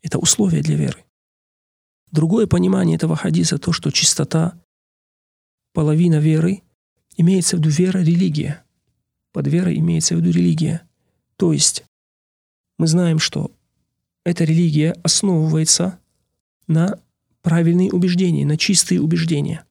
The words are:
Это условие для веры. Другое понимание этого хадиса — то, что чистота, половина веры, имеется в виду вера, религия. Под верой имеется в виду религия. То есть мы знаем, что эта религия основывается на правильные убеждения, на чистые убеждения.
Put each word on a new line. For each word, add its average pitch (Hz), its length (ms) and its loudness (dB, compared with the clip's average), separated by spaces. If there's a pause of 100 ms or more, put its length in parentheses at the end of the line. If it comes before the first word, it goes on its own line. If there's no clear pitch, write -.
Это - 160 -6
условие 175 440 0
для 151 140 -2
веры. 151 260 -4 (1080)
Другое 170 360 0
понимание 180 500 2
этого 160 200 -2
хадиса — 165 420 -2
то, 175 140 -4
что - 180 -4
чистота, - 720 -2 (1120)
половина 160 460 2
веры, 160 440 0 (540)
имеется 180 400 2
в 165 40 -2
виду 156 100 2
вера, 180 280 0
религия. 165 680 0 (680)
Под 147 140 -4
верой 170 320 0
имеется 165 360 -2
в 170 40 0
виду 170 120 0
религия. 165 560 0 (500)
То 170 180 0
есть - 320 -2 (880)
мы 165 100 0
знаем, 165 320 2
что - 320 -4 (760)
эта 170 200 0
религия 160 480 2 (100)
основывается 165 960 0 (680)
на 170 340 0 (400)
правильные 170 500 2
убеждения, 175 540 0
на 147 140 -2
чистые 180 420 0
убеждения. 160 720 -2